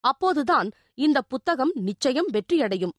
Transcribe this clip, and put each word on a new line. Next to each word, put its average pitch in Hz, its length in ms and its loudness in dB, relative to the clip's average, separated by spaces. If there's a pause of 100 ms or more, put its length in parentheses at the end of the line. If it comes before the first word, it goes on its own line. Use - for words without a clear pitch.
அப்போதுதான் 269 680 0 (240)
இந்த 277 280 2
புத்தகம் 269 520 -2
நிச்சயம் 262 540 -2
வெற்றியடையும் 208 720 -2